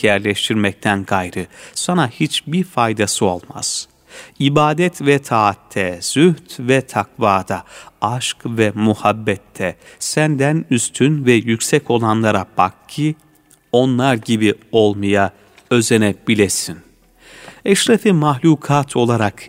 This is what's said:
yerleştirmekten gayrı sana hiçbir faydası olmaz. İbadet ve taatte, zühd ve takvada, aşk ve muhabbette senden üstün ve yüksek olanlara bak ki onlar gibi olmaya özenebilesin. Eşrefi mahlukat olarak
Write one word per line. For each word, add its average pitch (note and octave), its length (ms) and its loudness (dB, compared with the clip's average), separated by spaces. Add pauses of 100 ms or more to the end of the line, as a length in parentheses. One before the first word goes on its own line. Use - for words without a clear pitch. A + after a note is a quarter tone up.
yerleştirmekten G2+ 1000 0
gayrı F#2 420 -4 (280)
sana E3+ 360 -2
hiçbir D3+ 540 -4
faydası A2 600 -2
olmaz. - 640 -6 (500)
İbadet D3+ 640 0
ve C#3+ 160 4
taatte, G2+ 840 -2
zühd D#3+ 560 0
ve B2+ 220 0
takvada, G2 840 -2 (360)
aşk A#2+ 360 -4 (100)
ve A2 280 0
muhabbette G#2+ 1000 -2 (220)
senden D#3 720 0
üstün C3+ 560 0
ve B2 60 6
yüksek A2+ 580 0
olanlara A2 560 0 (120)
bak F#2+ 300 -2
ki D3+ 260 -4 (580)
onlar B2+ 420 2
gibi A2 400 0 (180)
olmaya G2+ 600 2 (380)
özenebilesin. G#2+ 1080 0 (840)
Eşrefi G3+ 480 2
mahlukat D3 840 2
olarak A#2 520 0